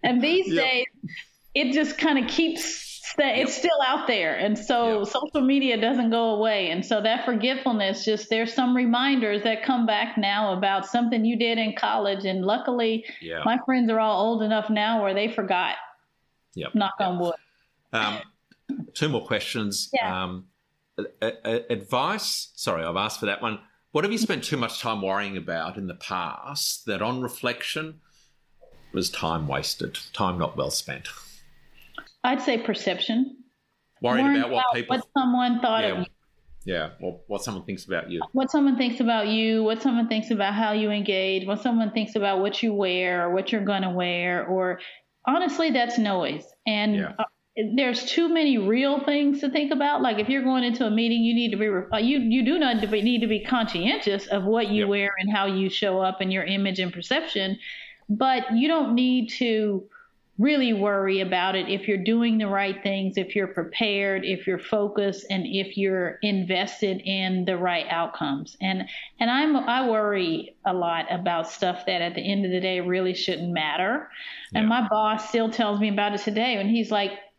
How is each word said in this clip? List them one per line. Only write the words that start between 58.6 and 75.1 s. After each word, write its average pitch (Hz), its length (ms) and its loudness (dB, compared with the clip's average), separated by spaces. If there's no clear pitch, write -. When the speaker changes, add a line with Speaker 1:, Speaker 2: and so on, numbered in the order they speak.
Speaker 1:
don't 294 260 2
need 254 360 2
to 214 480 0
really 262 340 4
worry 196 500 2
about 185 340 0
it 185 120 0
if 190 200 -2
you're 196 160 0
doing 226 340 4
the 214 100 2
right 196 360 0
things, 196 340 -2
if 190 180 -4
you're 196 120 0
prepared, 196 760 -2
if 185 220 -4
you're 185 140 -2
focused, 202 720 0
and 190 160 -2
if 190 300 -4
you're 190 440 0
invested 190 840 0
in 190 400 0
the 185 120 0
right 175 320 0
outcomes. 160 720 -4
And, 190 220 -2
and 233 120 2
I'm, 285 260 2
I 247 320 2
worry 202 720 0
a 185 120 0
lot 170 340 0
about 175 400 0
stuff - 380 -2
that 180 160 0
at 175 100 -2
the 180 80 -6
end 196 240 0
of 180 60 0
the 185 100 2
day 185 200 0
really 185 340 0
shouldn't 175 360 -2
matter. 175 580 -2
And 214 160 2
Speaker 2:
Yeah. 240 120 4
Speaker 1:
my 220 60 0
boss 214 420 2